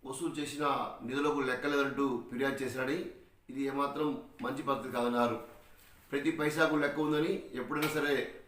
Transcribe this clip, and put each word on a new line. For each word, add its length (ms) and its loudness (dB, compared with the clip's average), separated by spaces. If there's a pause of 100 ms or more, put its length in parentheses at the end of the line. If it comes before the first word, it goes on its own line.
వసూలు 340 -4
చేసిన 240 -4 (400)
నిధులకు 340 0
లెక్కలేదంటూ 800 2 (120)
ఫిర్యాదు 320 0
చేశారని, 360 -2 (500)
ఇది 140 -4
ఏమాత్రం 540 0 (240)
మంచి 220 -4
పద్ధతి 320 -2
కాదన్నారు. 420 2 (760)
ప్రతి 200 0
పైసాకు 440 4
లెక్క 240 2
ఉందని, 400 2 (160)
ఎప్పుడైనా 320 -2
సరే 400 2 (200)